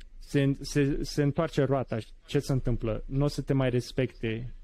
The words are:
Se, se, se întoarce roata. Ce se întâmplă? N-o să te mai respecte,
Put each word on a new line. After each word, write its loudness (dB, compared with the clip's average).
Se, 2
se, 2
se -2
întoarce 2
roata. 0
Ce 2
se 0
întâmplă? 0
N-o 2
să -2
te 0
mai 4
respecte, -2